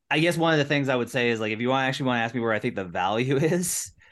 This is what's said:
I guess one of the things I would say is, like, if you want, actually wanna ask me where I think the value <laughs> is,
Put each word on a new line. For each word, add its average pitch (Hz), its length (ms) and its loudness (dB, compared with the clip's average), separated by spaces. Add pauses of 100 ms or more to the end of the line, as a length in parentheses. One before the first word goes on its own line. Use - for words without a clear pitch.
(100)
I 147 80 2
guess 165 180 2
one 165 160 4
of 156 60 4
the 143 60 4
things 143 240 0
I 131 80 2
would 120 140 -2
say 120 200 0
is, 113 80 0
like, 107 140 -2
if 107 80 -6
you 120 80 0
want, 131 180 2
actually 135 200 -2
wanna 120 160 0
ask 113 120 -4
me 123 60 -4
where 117 120 0
I 107 60 0
think 107 160 -4
the 98 100 -6
value 104 520 0
<laughs> - 20 2
is, - 540 -2 (200)